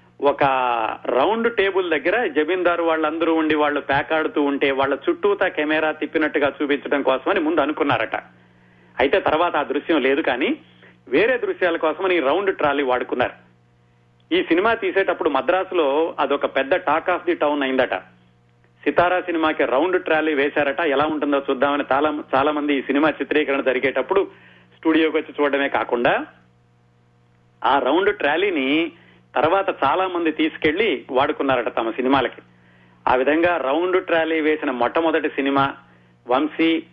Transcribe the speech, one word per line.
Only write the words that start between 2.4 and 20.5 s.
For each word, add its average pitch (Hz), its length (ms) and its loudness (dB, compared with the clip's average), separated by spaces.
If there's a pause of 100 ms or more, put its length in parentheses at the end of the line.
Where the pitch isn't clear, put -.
వాళ్ళందరూ 160 520 0
ఉండి 156 200 2
వాళ్ళు 147 260 2
పేకాడుతూ 156 600 0
ఉంటే 143 300 2
వాళ్ళ 135 260 0 (120)
చుట్టూతా 196 380 0
కెమెరా 156 440 0
తిప్పినట్టుగా 147 680 -2
చూపించడం 143 400 -2
కోసమని 131 380 0
ముందు 156 220 0
అనుకున్నారట. 139 540 0 (840)
అయితే 139 200 2
తర్వాత 165 360 0
ఆ 147 80 0
దృశ్యం 139 380 0
లేదు, 135 200 2
కానీ 151 360 -2 (500)
వేరే 208 300 2
దృశ్యాల 180 400 -2
కోసమని 170 420 0
రౌండ్ 180 380 0
ట్రాలీ 147 260 0
వాడుకున్నారు. 123 640 -2 (840)
ఈ 175 120 2
సినిమా 185 300 2
తీసేటప్పుడు 190 560 -2
మద్రాసులో 160 880 0
అదొక 143 260 0
పెద్ద 135 280 -2
talk 160 360 0
of 170 200 -2
the 165 140 0
town 147 200 0
అయిందట. 127 320 0 (880)
సితారా 175 380 2
సినిమాకి 160 440 0
రౌండ్ 160 380 0
ట్రాలీ 156 300 0
వేశారట, 143 460 0